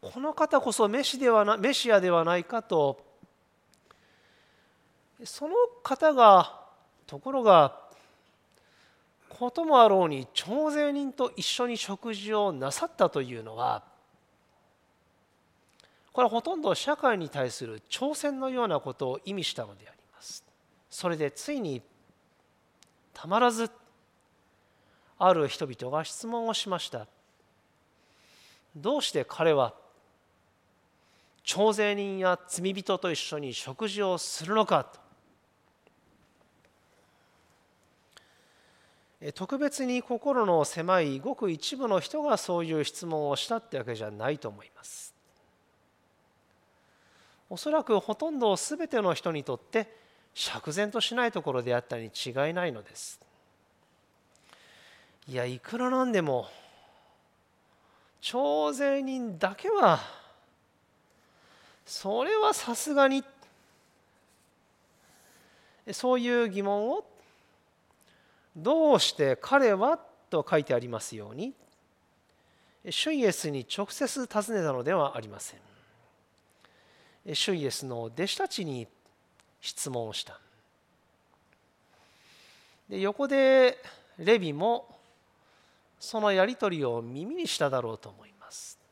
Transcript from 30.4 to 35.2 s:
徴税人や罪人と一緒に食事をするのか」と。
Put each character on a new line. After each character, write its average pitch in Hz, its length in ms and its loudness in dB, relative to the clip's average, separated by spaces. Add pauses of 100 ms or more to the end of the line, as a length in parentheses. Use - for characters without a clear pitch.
徴 208 320 0
税 208 200 0
人 196 240 -6
や 185 300 0
罪 185 240 -4
人 190 260 -4
と 180 140 -2
一 147 60 -4
緒 - 200 -8
に 139 140 -8
食 135 360 -8
事 202 140 -6
を 185 140 0
す - 300 -8
る 196 80 -4
の 220 100 4
か」 156 260 2
と。 - 80 -20 (4000)